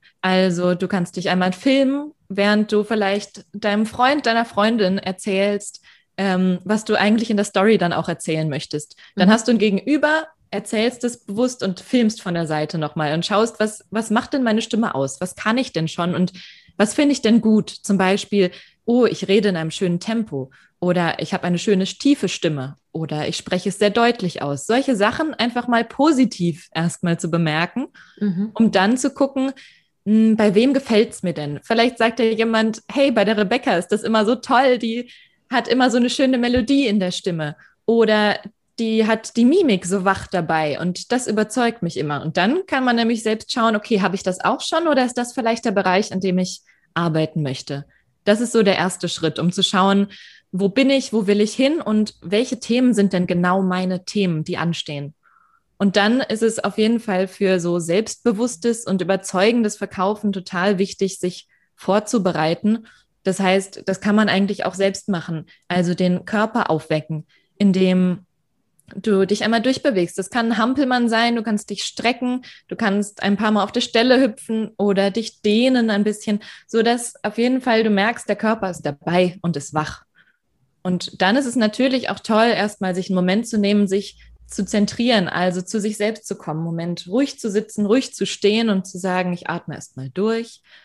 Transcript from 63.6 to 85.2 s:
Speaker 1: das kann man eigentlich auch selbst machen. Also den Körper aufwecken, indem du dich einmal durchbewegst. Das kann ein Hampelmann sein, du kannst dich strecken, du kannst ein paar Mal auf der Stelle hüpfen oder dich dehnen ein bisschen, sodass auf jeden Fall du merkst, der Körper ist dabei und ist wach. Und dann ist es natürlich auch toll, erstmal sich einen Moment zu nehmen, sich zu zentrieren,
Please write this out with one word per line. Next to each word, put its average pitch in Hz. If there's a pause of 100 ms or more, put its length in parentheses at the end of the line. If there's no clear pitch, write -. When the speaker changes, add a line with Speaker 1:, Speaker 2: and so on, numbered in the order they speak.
Speaker 1:
das 190
kann 214
man 214
eigentlich 196
auch 185
selbst 196
machen. 165 (220)
Also 175
den 180
Körper 214
aufwecken, 156 (300)
indem 185 (680)
du 196
dich 202
einmal 220
durchbewegst. 226
Das 190
kann 233
ein 202
Hampelmann 247
sein, 233
du 226
kannst 214
dich 202
strecken, 247 (260)
du 180
kannst 202
ein 202
paar 214
Mal 208
auf 208
der 247
Stelle 247
hüpfen 220
oder 196
dich 220
dehnen 233
ein 202
bisschen, 208 (280)
sodass 233
auf 208
jeden 254
Fall 226
du 214
merkst, 208
der 202
Körper 220
ist 170
dabei 170
und 170
ist -
wach. 156 (800)
Und 180
dann 190
ist 277
es 240
natürlich 247
auch 196
toll, 220
erstmal 208
sich 180
einen 190
Moment 185
zu 226
nehmen, 208
sich 196 (240)
zu -
zentrieren, 208